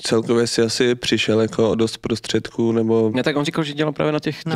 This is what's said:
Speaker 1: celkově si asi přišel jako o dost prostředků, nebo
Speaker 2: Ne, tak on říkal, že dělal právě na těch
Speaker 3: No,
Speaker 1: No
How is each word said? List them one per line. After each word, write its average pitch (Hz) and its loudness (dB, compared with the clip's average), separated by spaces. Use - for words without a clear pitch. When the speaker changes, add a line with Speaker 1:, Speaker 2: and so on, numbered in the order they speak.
Speaker 1:
celkově 117 2
si 117 0
asi 123 2
přišel 110 0
jako 110 2
o 85 0
dost 113 0
prostředků, - -2
nebo 113 2
Speaker 2:
Ne, 127 0
tak 143 0
on 147 0
říkal, 165 -2
že 147 -6
dělal 151 -2
právě 151 -2
na 151 -2
těch - -6
Speaker 3:
No, 160 -4
Speaker 1:
No 160 -2